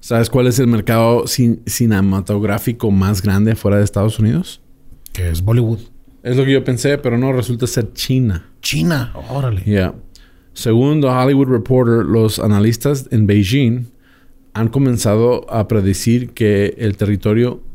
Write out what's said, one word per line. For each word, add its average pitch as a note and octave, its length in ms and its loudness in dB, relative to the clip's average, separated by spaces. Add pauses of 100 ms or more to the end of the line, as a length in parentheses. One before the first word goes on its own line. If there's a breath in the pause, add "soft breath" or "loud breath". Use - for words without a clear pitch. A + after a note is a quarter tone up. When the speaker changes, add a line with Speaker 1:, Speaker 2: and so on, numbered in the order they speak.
Speaker 1:
¿sabes A#2 280 -2
cuál B2+ 180 2
es A#2+ 120 2
el B2+ 80 4
mercado A2+ 600 2
cin-, A#2 380 0
cinematográfico G#2 1300 0
más G2 300 0
grande G#2 340 2
fuera G2+ 220 0
de G2+ 80 4
Estados G#2 340 -2
Unidos? A#2+ 420 -2 (520)
Speaker 2:
Que F2+ 160 -6
es E2 120 -4
Bollywood. A2+ 380 0 (440)
Speaker 1:
Es B2 140 -2
lo C3+ 80 2
que C3+ 60 0
yo C3+ 120 2
pensé, C3+ 340 0
pero A#2+ 200 -2
no, C3 140 0
resulta A#2+ 360 -2
ser A#2 260 -4
China. B2+ 540 -2 (140)
Speaker 2:
China, D3+ 520 -2 (160)
órale. B2+ 360 -4
Speaker 1:
Ya. G2 280 0 (600 soft breath)
Según C3+ 480 2
The C#3 60 2
Hollywood C3 400 2
Reporter, A#2 580 2
los G#2+ 340 2
analistas A#2 720 0
en A2 140 2
Beijing A2+ 600 2 (680 soft breath)
han A2+ 140 -2
comenzado A#2 840 0
a A2 160 -2
predecir A2+ 640 0
que G#2 460 0
el G#2+ 200 -2
territorio G#2+ 680 -2 (120)